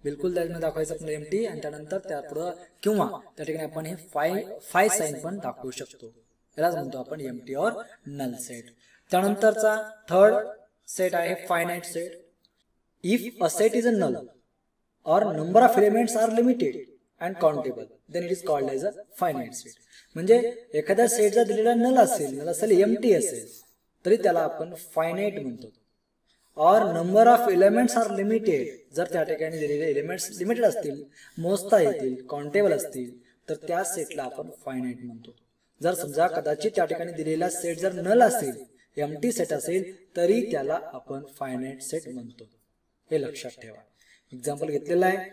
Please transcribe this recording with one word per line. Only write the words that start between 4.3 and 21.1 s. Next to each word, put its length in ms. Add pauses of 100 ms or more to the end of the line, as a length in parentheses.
phi 160
sign 300
पण 180
दाखवू 340
शकतो. 340 (520)
यालाच 160
म्हणतो 240
आपण 240
empty 320
or 160 (380)
null 240
set. 400 (400)
त्यानंतरचा 760 (200)
third 380 (400)
set 280
आहे 200 (120)
finite 380
set. 260 (920)
If 400
a 40 (120)
set 100
is 140
a 100
null 200 (920)
or 160
number 380
of 160
elements 400
are 140
limited 440 (480)
and 160
countable, 460 (280)
then 100
it 80
is 180
called 200
as 140
a 80 (300)
finite 320
set. 220 (400)
म्हणजे 580
एखादा 340
सेट 260